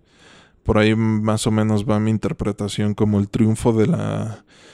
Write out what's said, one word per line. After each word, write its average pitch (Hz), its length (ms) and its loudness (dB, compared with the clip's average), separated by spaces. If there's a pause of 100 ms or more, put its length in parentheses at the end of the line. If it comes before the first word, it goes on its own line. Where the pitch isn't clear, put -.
(640)
Por 107 160 2
ahí 110 160 4
más 110 500 0
o 113 60 2
menos 110 360 0
va 107 120 0
mi 110 100 0
interpretación 104 840 -4
como 104 240 2
el 101 100 0
triunfo 110 440 0
de 110 120 2
la, 107 600 -4 (280)